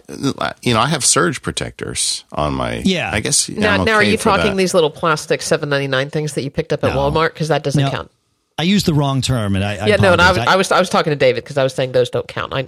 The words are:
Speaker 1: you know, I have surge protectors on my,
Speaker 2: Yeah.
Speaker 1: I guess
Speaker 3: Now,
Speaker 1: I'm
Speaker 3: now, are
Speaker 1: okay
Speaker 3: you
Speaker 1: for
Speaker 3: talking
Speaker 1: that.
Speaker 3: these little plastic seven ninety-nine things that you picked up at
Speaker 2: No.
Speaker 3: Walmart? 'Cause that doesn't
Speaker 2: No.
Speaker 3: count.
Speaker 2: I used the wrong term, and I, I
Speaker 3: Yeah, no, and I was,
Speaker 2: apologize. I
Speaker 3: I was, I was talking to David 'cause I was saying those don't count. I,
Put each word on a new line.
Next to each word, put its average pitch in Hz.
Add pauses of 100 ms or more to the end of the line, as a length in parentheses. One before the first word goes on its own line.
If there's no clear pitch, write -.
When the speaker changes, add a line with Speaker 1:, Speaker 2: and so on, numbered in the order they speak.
(600)
Speaker 1:
you 123
know, 110
I 123
have 151
surge 147
protectors -
on 73
my, 117
Speaker 2:
Yeah. 160
Speaker 1:
I 101
guess -
Speaker 3:
Now, 214
Speaker 1:
I'm 190
Speaker 3:
now, 220
are 214
Speaker 1:
okay 208
Speaker 3:
you 214
Speaker 1:
for -
Speaker 3:
talking 196
Speaker 1:
that. 190
Speaker 3:
these 185
little 160
plastic 156
seven 156
ninety-nine 139
things 151
that -
you 135
picked -
up 143
at 135
Speaker 2:
No. 135
Speaker 3:
Walmart? 156
'Cause 156
that 147
doesn't 143
Speaker 2:
No. 139
Speaker 3:
count. 127 (480)
Speaker 2:
I 151
used 190
the 175
wrong 139
term, 107
and 98
I, 104
I 95
Speaker 3:
Yeah, 202
no, 196
and 170
I 180
was, 185
Speaker 2:
apologize. 147
I 156
Speaker 3:
I 285
was, 294
I -
was 190
talking 165
to 143
David 127
'cause 143
I 139
was 131
saying 131
those 127
don't -
count. -
I, 131